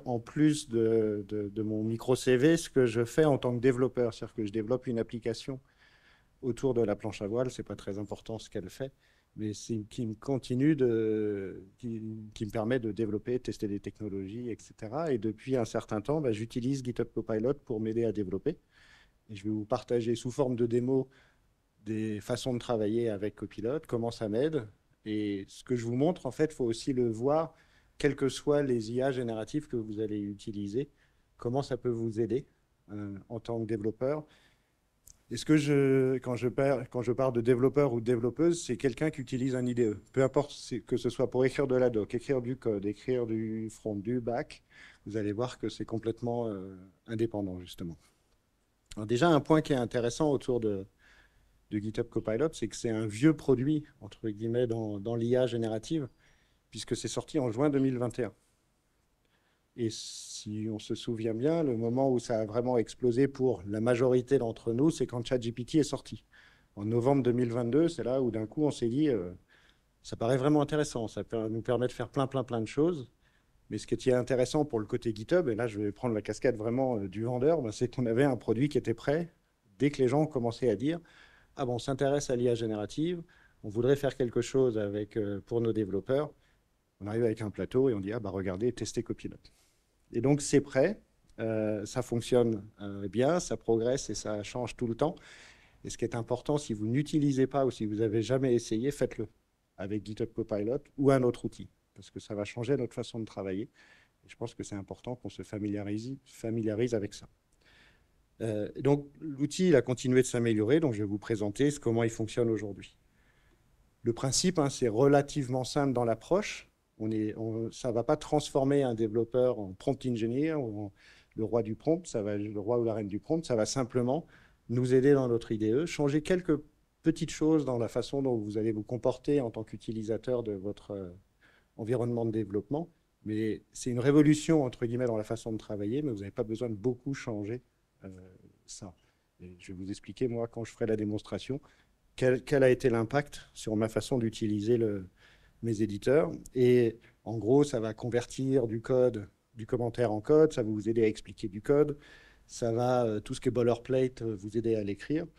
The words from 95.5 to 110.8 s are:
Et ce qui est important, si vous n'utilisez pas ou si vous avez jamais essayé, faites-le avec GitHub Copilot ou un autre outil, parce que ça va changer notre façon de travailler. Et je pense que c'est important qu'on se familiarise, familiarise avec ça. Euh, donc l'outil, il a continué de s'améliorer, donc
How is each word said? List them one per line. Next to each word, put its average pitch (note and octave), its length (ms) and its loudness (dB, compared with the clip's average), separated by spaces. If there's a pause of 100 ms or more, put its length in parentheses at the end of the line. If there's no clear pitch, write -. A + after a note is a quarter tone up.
Et - 60 -8
ce - 80 -10
qui A#2+ 60 -2
est A#2 120 -4
important, B2 400 0
si C#3+ 160 -4
vous G#2+ 140 -4
n'utilisez C#3 600 2
pas C3+ 200 0
ou B2 40 2
si - 140 -6
vous G#2+ 160 -2
avez A2 220 2
jamais B2+ 320 2
essayé, A#2+ 360 0
faites-le - 380 -4 (480)
avec G2 300 -6
GitHub A2 260 -6
Copilot A2 460 -2 (200)
ou C#3 120 6
un C3+ 120 6
autre A#2+ 220 2
outil, G2 240 -8 (260)
parce - 160 -20
que G2 100 -12
ça - 140 -10
va G#2 100 -4
changer A#2+ 320 -2
notre B2 180 -6
façon A#2 260 -8
de A2 40 -6
travailler. G2 460 -6 (540)
Et - 40 -20
je - 80 -20
pense A#2+ 180 -8
que - 80 -10
c'est G2+ 140 -10
important G2 380 -10
qu'on - 160 -12
se - 120 -14
familiarise, G#2 840 -6
familiarise A2+ 720 -2
avec G2+ 200 -4
ça. - 140 -18 (1120)
Euh, G#2+ 280 -2 (120)
donc C#3+ 260 2 (140)
l'outil, D3 480 -2
il D3+ 80 8
a A#2+ 60 8
continué B2+ 400 4
de B2 40 0
s'améliorer, A#2 540 4
donc C3+ 140 2